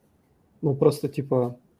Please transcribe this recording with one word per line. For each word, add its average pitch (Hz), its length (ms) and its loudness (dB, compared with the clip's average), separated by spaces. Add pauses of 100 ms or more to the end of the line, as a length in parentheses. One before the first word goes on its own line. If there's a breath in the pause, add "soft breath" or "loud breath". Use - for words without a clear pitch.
(640)
Ну, 143 120 0
просто, 143 340 2
типа, 127 500 -2 (220)